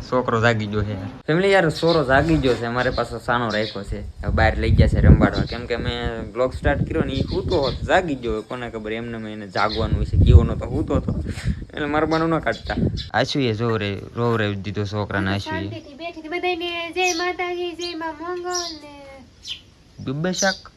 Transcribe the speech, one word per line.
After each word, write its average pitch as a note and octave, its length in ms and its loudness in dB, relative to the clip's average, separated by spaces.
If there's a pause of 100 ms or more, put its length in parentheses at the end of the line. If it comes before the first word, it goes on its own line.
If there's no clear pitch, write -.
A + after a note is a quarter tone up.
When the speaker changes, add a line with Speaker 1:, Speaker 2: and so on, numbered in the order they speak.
Speaker 1:
છોકરો B2 320 0
જાગી A2 260 2
ગયો G#2 160 -2
છે G#2 100 -4
યાર. G2 160 -8 (180)
ફેમિલી F#3 240 4
યાર, F#3 180 6 (100)
સોરો E3 220 4 (100)
જાગી D#3 320 4
ગયો B2 160 4
છે. A#2 60 -4
અમારે B2 320 0
પાછો A#2+ 280 -4
સાનો A#2+ 300 0
રાખ્યો G#2+ 280 -4
છે. G#2 160 -6 (220)
હવે G2+ 100 -2
બહાર A2 260 4
લઈ A2+ 200 2
ગયા A2 100 8
છે - 140 4
રંબાડવા. G2 500 8
કેમ A#2 140 -6
કે A#2 200 -4
મેં A#2+ 120 -2 (360)
વ્લોગ B2+ 260 0
સ્ટાર્ટ C#3+ 280 2
કર્યો D#3 160 0
ને, C3+ 100 -2
ઈ C3+ 180 -2
સૂતો F3+ 320 -2
હોત, A#2+ 140 -2 (120)
જાગી E3 260 2
ગયો. A2+ 260 -4
કોને B2 280 -8
ખબર, G#2+ 220 -8
એમને A#2 260 -6
મેં A2 160 -10
એને G#2+ 140 -12
જાગવાનું G#2+ 520 0
વિશે - 180 0
કીવો B2+ 260 10
નતો, A2+ 220 -2
સૂતો C#3 300 -2
હતો. - 160 0 (600)
એટલે D3+ 120 -4
મારા D3+ 280 2
બાનું E3 160 2
ન D#3+ 100 2
કાઢતા. - 400 -2 (340)
આશુ B2+ 260 2
એ A#2+ 140 2
જો A2+ 240 0
રે, G#2 140 -2 (240)
રોવ A#2 200 2
રે A2 100 2 (100)
દીધો G2 300 -4
છોકરાને G2 460 -2
આશુ G2+ 180 -2
એ. - 20 -6
Speaker 2:
શાંતિથી G#2 440 -8
બેઠી E4 240 -12
હતી. D4+ 100 -14
બધાયને F4 400 -2 (260)
જય F4+ 260 0
માતાજી, F4 540 -4
જય F4 200 -8
મા D#4+ 240 -6
મંગળ F4 460 -6 (180)
ને D4 100 -18 (1040)
Speaker 1:
બબ્બે D3 340 -4
શાક? F#3+ 260 0 (180)